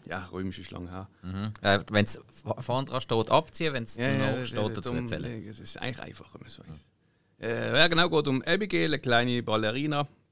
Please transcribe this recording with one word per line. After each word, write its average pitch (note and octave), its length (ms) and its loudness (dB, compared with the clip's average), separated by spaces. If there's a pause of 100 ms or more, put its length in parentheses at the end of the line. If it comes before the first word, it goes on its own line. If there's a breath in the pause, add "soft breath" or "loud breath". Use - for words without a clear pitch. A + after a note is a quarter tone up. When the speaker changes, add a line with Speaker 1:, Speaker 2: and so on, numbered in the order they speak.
Speaker 1:
ja, F2+ 240 -8
römisch F#2+ 280 -6
ist F#2 120 -14
lang F2+ 180 -10
her. F#2 200 -12 (140 soft breath)
Speaker 2:
Mhm. G2 280 -6 (100)
Äh, G2+ 180 6 (120)
wenn's G#2 300 4 (220)
v-, - 180 -4
vorn C3 240 -2
dran B2+ 160 -4
steht, A2+ 300 2
abziehen, D#3 420 2
wenn's A#2 240 -4
Speaker 1:
Ja, A#2+ 100 0
ja, C3+ 240 2
Speaker 2:
noch C3 80 0
Speaker 1:
das, B2 80 -4
Speaker 2:
steht, A2+ 120 -4
Speaker 1:
das, G#2+ 160 2
Speaker 2:
dazu G2+ 60 -4
Speaker 1:
darum, B2 160 -2 (140)
Speaker 2:
erzählen. - 380 -6
Speaker 1:
das A2 100 -14
ist - 220 -8
eigentlich A#2+ 200 -6
einfacher, - 340 -14
wenn - 60 -16
man's - 180 -16
weiss. - 80 -18 (760)
Äh, A#2 360 -2
ja, E3 120 8
genau, E3+ 200 4
geht D#3+ 200 2
um C3 140 2
Abigail, E3+ 440 0
eine D3 120 0
kleine A#2+ 440 2
Ballerina C3+ 640 0 (240)